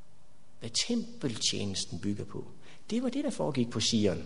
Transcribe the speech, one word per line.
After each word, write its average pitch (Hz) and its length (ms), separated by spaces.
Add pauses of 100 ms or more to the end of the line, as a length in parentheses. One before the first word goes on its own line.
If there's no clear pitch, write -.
(600)
Hvad 117 100 (180)
tempeltjenesten 104 1120
bygger 101 260
på. - 220 (420)
Det 240 140
var 254 60
det, 269 140
der 285 60
foregik 135 400
på 120 100
Sion. 101 460